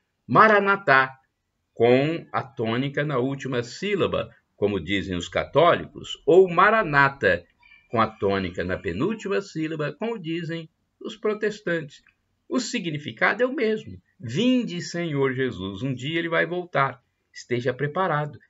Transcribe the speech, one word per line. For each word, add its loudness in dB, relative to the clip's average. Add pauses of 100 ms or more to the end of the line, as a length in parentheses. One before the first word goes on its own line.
(260)
Maranatá, 4 (560)
com 2
a -2
tônica -4
na -2
última -2
sílaba, -2 (260)
como 0
dizem -2
os -6
católicos, 0
ou 8
Maranata, 2 (440)
com 0
a 4
tônica -2
na -2
penúltima -2
sílaba, -6
como -6
dizem -8 (320)
os -12
protestantes. -4 (460)
O 0
significado -4
é 2
o -2
mesmo. -4 (180)
Vinde, 0
Senhor -2
Jesus. -4
Um -2
dia -6
ele -4
vai 0
voltar. -4 (300)
Esteja -4
preparado. -2 (120)